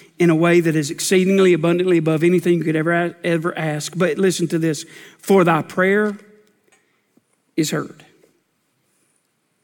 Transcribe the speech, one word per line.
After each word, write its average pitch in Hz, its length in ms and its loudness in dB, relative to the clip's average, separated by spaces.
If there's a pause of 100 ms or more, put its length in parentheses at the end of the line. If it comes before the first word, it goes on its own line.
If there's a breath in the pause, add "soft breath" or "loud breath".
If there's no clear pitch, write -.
(180 loud breath)
in 175 120 4
a 160 40 4
way 170 240 2
that 160 160 0
is 151 160 -2
exceedingly 190 640 2
abundantly 170 460 0
above 160 260 0
anything 175 300 2
you 160 100 -2
could 160 100 -2
ever, 170 480 -2
ever 165 340 -4
ask. 151 400 -6
But 165 220 -2
listen 180 300 0
to 170 100 -4
this, 160 260 -4 (340 loud breath)
"For 196 260 4
thy 165 180 2
prayer 202 560 -2 (1400)
is 151 140 -2
heard." - 340 -10 (1600)